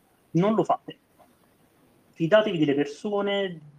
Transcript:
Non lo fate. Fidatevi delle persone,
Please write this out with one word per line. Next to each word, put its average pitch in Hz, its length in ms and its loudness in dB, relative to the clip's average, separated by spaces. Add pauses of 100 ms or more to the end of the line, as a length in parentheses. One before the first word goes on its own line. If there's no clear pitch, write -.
(320)
Non 196 240 2
lo 185 80 2
fate. - 340 -4 (1120)
Fidatevi 196 460 2
delle 143 180 2
persone, 185 840 -4 (200)